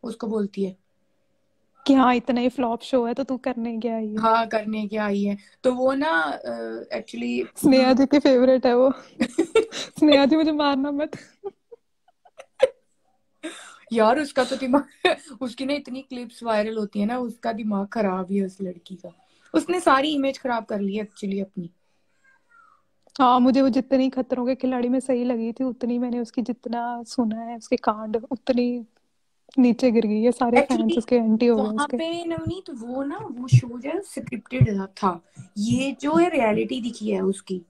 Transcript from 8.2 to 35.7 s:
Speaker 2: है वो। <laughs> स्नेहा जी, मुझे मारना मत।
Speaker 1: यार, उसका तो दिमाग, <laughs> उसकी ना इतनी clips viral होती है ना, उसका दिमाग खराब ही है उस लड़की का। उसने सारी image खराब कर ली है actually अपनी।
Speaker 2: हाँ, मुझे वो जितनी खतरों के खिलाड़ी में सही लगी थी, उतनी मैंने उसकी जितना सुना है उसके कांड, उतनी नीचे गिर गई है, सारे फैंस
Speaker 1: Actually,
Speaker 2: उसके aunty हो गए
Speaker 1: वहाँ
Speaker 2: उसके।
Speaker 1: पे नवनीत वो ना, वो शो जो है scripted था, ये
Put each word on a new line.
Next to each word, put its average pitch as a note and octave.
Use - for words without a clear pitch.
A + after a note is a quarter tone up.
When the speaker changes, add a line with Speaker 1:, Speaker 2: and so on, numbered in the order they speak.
Speaker 2:
है A#3+
वो। C4
<laughs> E4+
स्नेहा D4
जी, C#4
मुझे D#4
मारना C#4+
मत। D4
Speaker 1:
यार, A3+
उसका C#4+
तो C4
दिमाग, C4+
<laughs> D4+
उसकी C4
ना C4+
इतनी C4+
clips B3
viral A3
होती G#3
है G3+
ना, A#3+
उसका A#3+
दिमाग G#3
खराब F#3+
ही G3
है G3
उस F#3+
लड़की F3
का। -
उसने E4+
सारी C#4+
image C4+
खराब A#3
कर G#3+
ली G3+
है G#3+
actually G3
अपनी। F#3
Speaker 2:
हाँ, B3+
मुझे C4
वो C4+
जितनी C4
खतरों B3+
के C4
खिलाड़ी B3+
में B3+
सही B3
लगी A#3
थी, C4
उतनी B3
मैंने A#3+
उसकी A#3+
जितना A#3+
सुना A3+
है A#3
उसके A#3
कांड, A3
उतनी B3
नीचे A#3+
गिर A3+
गई G#3+
है, A#3
सारे A#3+
फैंस C#4
Speaker 1:
Actually, A3+
Speaker 2:
उसके A#3+
aunty A3
हो A#3
गए G#3+
Speaker 1:
वहाँ G#3+
Speaker 2:
उसके। C#4+
Speaker 1:
पे E4
नवनीत E4
वो B3
ना, C#4+
वो B3+
शो B3
जो B3+
है E4+
scripted A#3+
था, F3+
ये B3